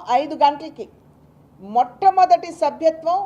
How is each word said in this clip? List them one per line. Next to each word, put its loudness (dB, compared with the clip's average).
ఐదు 0
గంటలకి -2
మొట్టమొదటి 0
సభ్యత్వం -2